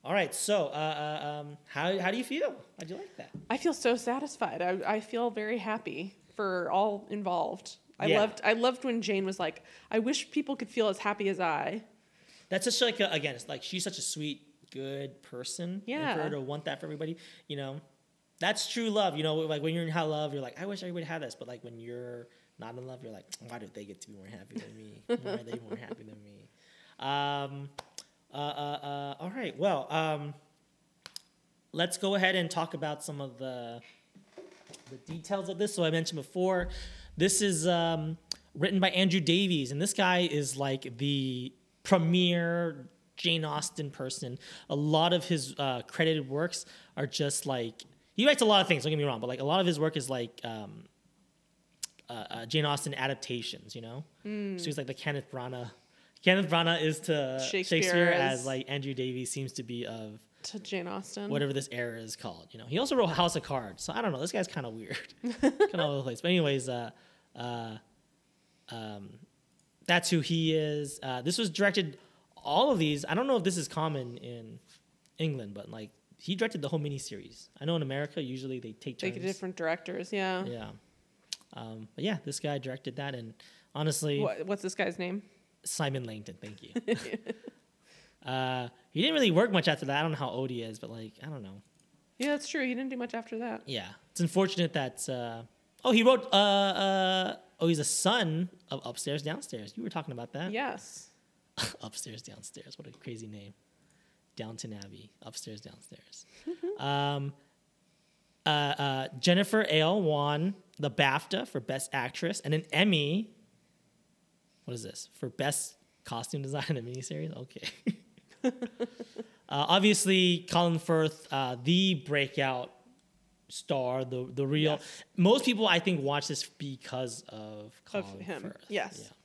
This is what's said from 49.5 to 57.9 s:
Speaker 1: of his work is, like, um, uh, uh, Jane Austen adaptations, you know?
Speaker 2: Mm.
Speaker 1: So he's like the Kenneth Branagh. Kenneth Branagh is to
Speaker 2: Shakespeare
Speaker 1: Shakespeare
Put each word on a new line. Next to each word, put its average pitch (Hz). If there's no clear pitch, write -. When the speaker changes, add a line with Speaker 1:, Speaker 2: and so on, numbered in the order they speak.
Speaker 1:
of 180
his 160
work 156
is, 127
like, 120
um, 107
uh, 123
uh, 117
Jane 151
Austen 143
adaptations, 127
you 117
know? 123
Speaker 2:
Mm. 208
Speaker 1:
So 170
he's 147
like 135
the 135
Kenneth 143
Branagh. 123
Kenneth 185
Branagh 165
is 156
to 135
Speaker 2:
Shakespeare 175
Speaker 1:
Shakespeare 175